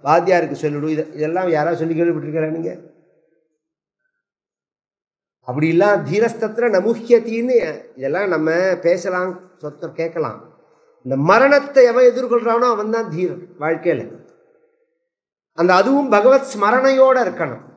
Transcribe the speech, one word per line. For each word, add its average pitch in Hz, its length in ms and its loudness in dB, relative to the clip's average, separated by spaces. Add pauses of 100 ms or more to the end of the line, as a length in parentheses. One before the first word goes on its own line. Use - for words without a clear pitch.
வாத்தியாருக்கு 165 520 0
சொல்லிடு. 147 360 -6
இத-, 156 220 -6
இதெல்லாம் 170 360 -4
யாராவது 156 280 0
சொல்லி 160 180 -4
கேள்விப்பட்டிருக்கிறா 156 540 -2
நீங்க? 165 280 -8 (2750)
அப்படிலாம் 165 560 2
தீரஸ்தத்திர 220 680 -2
நமுஹ்யத்தின்னு 226 1120 0 (140)
இதெல்லாம் 147 320 -4
நம்ம 170 480 0
பேசலாம், 180 640 -4 (220)
சொத்தர் 147 300 -14
கேட்கலாம். 160 500 -6 (640)
இந்த 127 120 -4
மரணத்தை 254 720 4
எவன் 240 180 4
எதிர்கொள்றானோ 240 420 2
அவன் 226 440 0
தான் 220 200 -4
தீரன் 165 380 -6 (120)
வாழ்க்கையில. 156 640 -4 (1300)
அந்த 180 220 2
அதுவும் 262 340 2
பகவத் 240 320 4
ஸ்மரணையோட 262 760 2
இருக்கணும். 170 460 -4 (160)